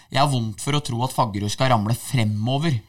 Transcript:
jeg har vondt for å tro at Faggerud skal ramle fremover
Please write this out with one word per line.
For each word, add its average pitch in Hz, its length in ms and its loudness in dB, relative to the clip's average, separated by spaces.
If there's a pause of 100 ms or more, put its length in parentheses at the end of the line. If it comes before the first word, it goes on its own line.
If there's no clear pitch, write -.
(100)
jeg - 100 0
har 143 100 4
vondt 113 300 -2
for 143 140 -2
å 147 100 2
tro 120 180 -2
at 127 120 -2
Faggerud 104 360 -2
skal 131 200 0
ramle 113 240 4
fremover 123 960 0